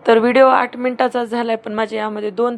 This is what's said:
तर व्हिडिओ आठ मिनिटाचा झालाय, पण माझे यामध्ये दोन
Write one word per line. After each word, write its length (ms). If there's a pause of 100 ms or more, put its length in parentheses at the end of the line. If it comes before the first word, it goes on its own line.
तर 120
व्हिडिओ 300
आठ 280
मिनिटाचा 480
झालाय, 320
पण 160
माझे 240
यामध्ये 340
दोन 280